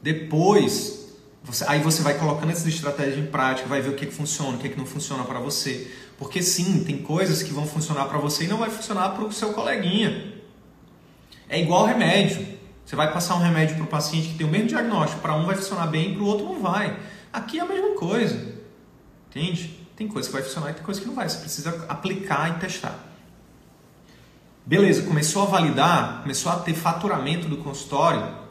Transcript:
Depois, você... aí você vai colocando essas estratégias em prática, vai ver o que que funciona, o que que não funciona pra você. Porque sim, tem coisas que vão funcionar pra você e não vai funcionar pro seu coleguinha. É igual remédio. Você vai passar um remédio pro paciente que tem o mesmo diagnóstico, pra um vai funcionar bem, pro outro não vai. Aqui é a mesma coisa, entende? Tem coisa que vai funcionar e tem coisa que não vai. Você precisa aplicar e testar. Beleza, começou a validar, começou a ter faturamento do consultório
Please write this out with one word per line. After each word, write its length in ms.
Depois, 1120
você... 240
aí 120
você 200
vai 180
colocando 340
essas 140
estratégias 520
em 80
prática, 420
vai 140
ver 80
o 60
que 100
que 80
funciona, 420
o 20
que 120
que 80
não 80
funciona 380
pra 160
você. 520
Porque 260
sim, 420
tem 180
coisas 400
que 100
vão 140
funcionar 400
pra 100
você 280
e 40
não 80
vai 140
funcionar 400
pro 200
seu 220
coleguinha. 880
É 100
igual 240
remédio. 760
Você 100
vai 160
passar 240
um 20
remédio 380
pro 100
paciente 440
que 40
tem 100
o 60
mesmo 160
diagnóstico, 540
pra 160
um 100
vai 80
funcionar 320
bem, 280
pro 100
outro 200
não 160
vai. 380
Aqui 280
é 20
a 20
mesma 260
coisa, 640
entende? 500
Tem 140
coisa 180
que 60
vai 100
funcionar 300
e 20
tem 80
coisa 180
que 60
não 80
vai. 140
Você 100
precisa 500
aplicar 680
e 20
testar. 400
Beleza, 360
começou 400
a 40
validar, 760
começou 280
a 60
ter 180
faturamento 760
do 100
consultório 680